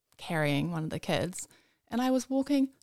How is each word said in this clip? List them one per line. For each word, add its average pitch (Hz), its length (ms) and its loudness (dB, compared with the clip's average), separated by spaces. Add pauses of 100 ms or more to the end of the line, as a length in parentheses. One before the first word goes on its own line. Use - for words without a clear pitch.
(160)
carrying 156 560 0
one 160 100 -2
of 156 80 -4
the 160 80 -4
kids. - 480 -2 (400)
And 233 160 -2
I 254 80 2
was 262 180 0
walking 269 420 2 (120)